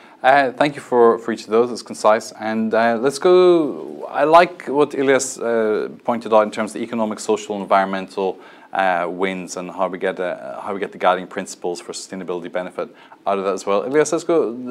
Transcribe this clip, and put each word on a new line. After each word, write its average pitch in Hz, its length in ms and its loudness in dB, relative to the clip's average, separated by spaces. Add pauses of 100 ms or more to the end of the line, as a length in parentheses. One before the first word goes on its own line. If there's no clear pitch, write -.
(220)
Uh, 135 300 6
thank 151 220 0
you 127 60 -14
for, 117 380 4
for 117 140 -6
each 107 120 -8
of 101 60 -10
those. 120 200 2
It's 107 120 -10
concise. 107 500 0
And, 110 400 -4
uh, 113 260 2
let's 139 200 0
go, 151 880 2
I 143 160 0
like 170 440 4
what 139 260 0
Ilias, 135 440 2
uh, 107 520 0 (140)
pointed 113 280 -4
out 107 120 6
in 104 60 -6
terms 107 240 -6
of 104 60 -8
economic, 110 400 -4
social, 104 400 -4
environmental, 95 800 0 (340)
uh, 90 340 0
wins 90 520 -6
and 90 120 -10
how 92 180 -4
we 90 100 -8
get, 92 200 -4
uh, 65 440 -6
how 104 100 -8
we 98 80 -6
get 95 120 -8
the 90 60 -16
guiding 92 280 2
principles 90 520 -8
for - 140 -16
sustainability 90 580 -10
benefit 90 380 -8 (380)
out 98 120 0
of 95 60 -4
that 95 80 0
as 92 140 -6
well. 101 160 0
Ilias, 147 300 2
let's 160 120 -2
go 127 300 0 (160)